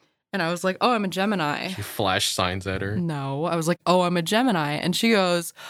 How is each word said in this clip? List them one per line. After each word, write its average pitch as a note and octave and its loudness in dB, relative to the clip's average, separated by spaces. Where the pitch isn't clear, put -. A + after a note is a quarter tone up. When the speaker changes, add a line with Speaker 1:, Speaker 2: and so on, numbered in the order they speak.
Speaker 1:
And G3 -2
I E3 0
was F3 -4
like, F#3 0
"Oh, A#3+ 4
I'm A3 0
a F#3+ -2
Gemini." F3+ -2
Speaker 2:
She F#3 -8
flashed G2 0
signs F#2 -2
at F#2+ -2
her. G2+ -4
Speaker 1:
No, D3 -4
I E3+ -2
was D#3+ -2
like, F3 0
"Oh, F3+ 6
I'm F3 0
a E3+ 2
Gemini." F#3 2
And D#3+ 0
she A3+ 2
goes, F3+ 2